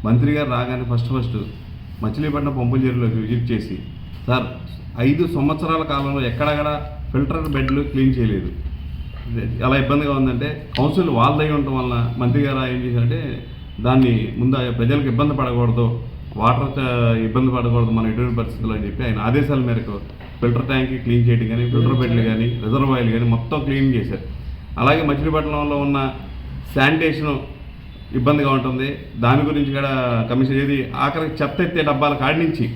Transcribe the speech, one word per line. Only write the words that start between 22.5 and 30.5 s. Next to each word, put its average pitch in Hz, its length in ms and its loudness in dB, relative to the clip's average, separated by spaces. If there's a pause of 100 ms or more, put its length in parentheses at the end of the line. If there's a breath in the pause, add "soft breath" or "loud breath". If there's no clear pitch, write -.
రిజర్వాయర్లు 127 480 2
కానీ 117 120 0
మొత్తం 117 400 0
క్లీన్ 135 300 2
చేశారు. 98 280 -2 (580 loud breath)
అలాగే 151 220 4
మచిలీపట్నంలో 147 720 0
ఉన్న 139 340 0 (640)
శానిటేషన్ 147 640 2 (760)
ఇబ్బందిగా 139 360 2
ఉంటుంది, 131 480 -2 (200)
దాని 127 240 4
గురించి 143 320 0
కూడా 127 560 0
కమిషన్ 131 240 2